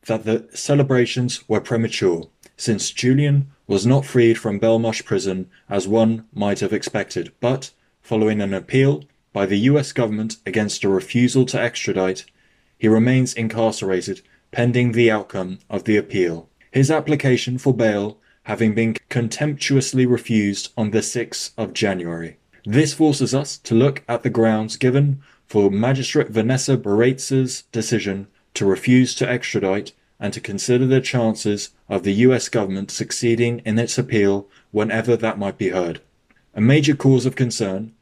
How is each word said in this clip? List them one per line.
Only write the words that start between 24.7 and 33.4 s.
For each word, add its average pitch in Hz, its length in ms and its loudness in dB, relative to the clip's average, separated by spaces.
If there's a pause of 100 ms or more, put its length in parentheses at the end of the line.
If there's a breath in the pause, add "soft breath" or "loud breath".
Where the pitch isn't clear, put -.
given 139 460 0 (240 soft breath)
for 101 240 2
Magistrate 127 580 0
Vanessa 123 480 0
Baraitser's 123 840 0 (100)
decision 101 540 -2 (260)
to - 120 -4
refuse 123 520 4
to - 120 -2
extradite 101 640 -2 (300)
and 101 120 -6
to - 80 -12
consider 123 460 0
the 131 140 4
chances 110 680 -2 (180)
of 95 160 -2
the 98 80 0
U 120 200 6
S 120 160 -2
government 98 400 -2
succeeding 117 760 -2